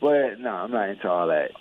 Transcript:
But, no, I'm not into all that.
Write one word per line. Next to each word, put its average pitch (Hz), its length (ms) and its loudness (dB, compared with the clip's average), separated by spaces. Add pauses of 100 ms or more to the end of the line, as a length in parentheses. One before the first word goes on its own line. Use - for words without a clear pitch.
But, 135 380 2
no, 123 100 -6
I'm 98 220 -6
not 104 180 0
into 101 200 -4
all 87 180 2
that. 76 340 0